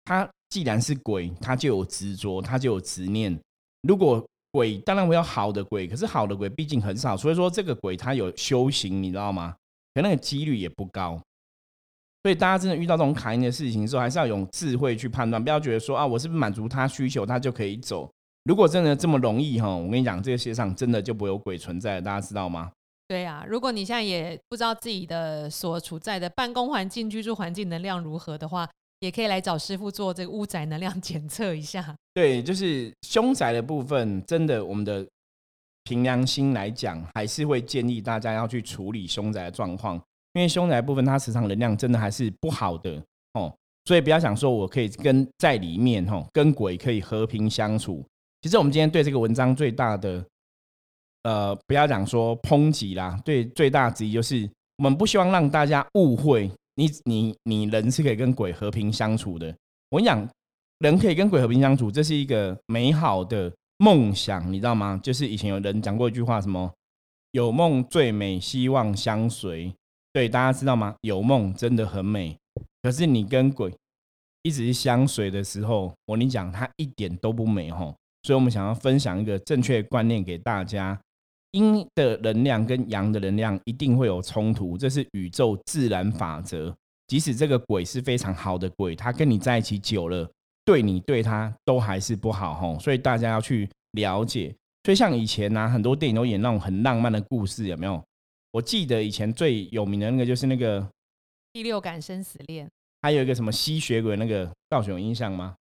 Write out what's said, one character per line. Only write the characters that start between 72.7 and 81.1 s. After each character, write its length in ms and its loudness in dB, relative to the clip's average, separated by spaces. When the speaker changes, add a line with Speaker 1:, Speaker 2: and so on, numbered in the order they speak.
Speaker 1:
可 100 0
是 140 0
你 180 4
跟 260 4
鬼 240 -2
一 100 -2
直 220 0
相 340 4
随 240 -2
的 100 -2
时 220 -6
候， 300 0
我 100 -2
跟 80 2
你 40 2
讲， 220 -4
它 240 -6
一 100 -6
点 300 -6
都 160 -2
不 160 -2
美 240 0
吼。 240 -8
所 80 4
以 20 8
我 40 6
们 100 6
想 160 0
要 80 0
分 240 2
享 220 0
一 60 -2
个 140 0
正 220 0
确 220 2
观 240 0
念 160 2
给 140 -6
大 260 -2
家， 340 -4